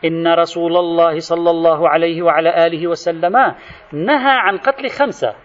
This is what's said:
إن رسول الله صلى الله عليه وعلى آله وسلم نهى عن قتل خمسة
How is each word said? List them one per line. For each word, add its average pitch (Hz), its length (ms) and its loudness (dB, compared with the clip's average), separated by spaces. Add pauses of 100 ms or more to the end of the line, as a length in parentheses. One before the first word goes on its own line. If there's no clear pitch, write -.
إن 165 280 0
رسول 170 440 0
الله 170 420 2
صلى 170 300 0
الله 165 400 2
عليه 165 320 0
وعلى 165 460 2
آله 170 200 -4
وسلم 175 680 0 (380)
نهى 262 460 0
عن 196 180 0
قتل 269 320 -4
خمسة 175 560 -4